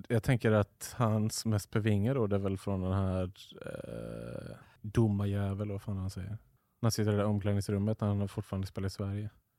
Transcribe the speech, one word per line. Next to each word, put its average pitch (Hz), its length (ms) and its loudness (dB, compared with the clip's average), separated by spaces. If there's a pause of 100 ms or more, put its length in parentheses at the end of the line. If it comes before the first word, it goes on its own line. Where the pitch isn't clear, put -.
Jag 117 140 2
tänker 117 300 4
att - 460 2
hans 110 480 0
mest 107 240 0
bevingade 107 500 2
ord 104 120 0
är 101 60 2
väl 98 200 -2
från 98 220 -2
den 92 120 0
här, 92 380 0 (360)
eh, 57 920 -10 (240)
domarjävel, 101 920 2
vad 98 120 -6
fan 101 140 -4
han 95 140 -4
säger. 95 180 -10
När 104 100 -8 (440)
han 117 100 4
sitter 107 200 2
i - 20 4
det 104 60 2
där 101 60 4
omklädningsrummet 104 760 0
när 104 80 2
han 101 200 0
fortfarande 98 380 -6
spelar 95 200 -6
i 95 40 -2
Sverige. 101 400 -6 (280)